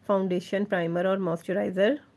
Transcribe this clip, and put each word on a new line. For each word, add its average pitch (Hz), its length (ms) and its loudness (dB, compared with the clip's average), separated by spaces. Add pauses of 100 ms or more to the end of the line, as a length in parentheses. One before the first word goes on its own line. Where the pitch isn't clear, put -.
फाउंडेशन, 190 560 0
प्राइमर 175 440 0
और 196 120 2
मॉइस्चराइज़र। 190 800 0 (180)